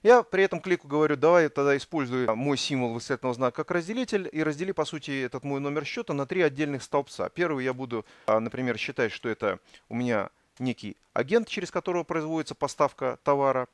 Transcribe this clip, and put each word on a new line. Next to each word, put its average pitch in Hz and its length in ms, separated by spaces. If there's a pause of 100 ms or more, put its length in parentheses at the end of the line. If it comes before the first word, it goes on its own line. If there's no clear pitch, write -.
Я 233 200
при 190 220
этом 180 160
Клику 180 260
говорю: 147 300
«Давай 160 320
тогда 139 280
используй 127 580
мой 135 220
символ 127 380
восклицательного 123 400
знака 127 300
как - 80
разделитель 190 580
и 156 140
раздели, 156 280
по 160 120
сути, 139 400
этот 123 180
мой 139 180
номер 143 240
счета - 280
на 143 120
три 185 160
отдельных 143 440
столбца». 139 440
Первый 156 360
я 131 100
буду, 120 320 (200)
а, 110 120
например, 113 400
считать, 123 320
что - 180
это 104 300 (300)
у 113 80
меня 117 340 (300)
некий 123 360 (160)
агент, 196 360
через 180 240
которого 175 320
производится 160 500
поставка 135 720
товара. 135 500